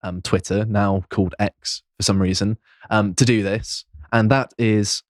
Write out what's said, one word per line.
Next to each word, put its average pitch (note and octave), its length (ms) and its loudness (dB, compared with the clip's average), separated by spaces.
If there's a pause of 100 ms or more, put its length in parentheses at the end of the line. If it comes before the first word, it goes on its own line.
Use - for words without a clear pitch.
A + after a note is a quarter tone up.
um, F#2 180 -8
Twitter, - 440 -2
now G2+ 440 0
called F#2 300 0
X - 420 -6 (160)
for - 60 -6
some G2 180 2
reason, G2 360 -2 (340)
um, G2+ 240 0
to C3 100 4
do A#2 160 2
this. G2 440 -4 (260)
And A2 180 4
that C3+ 280 2
is G#2+ 520 0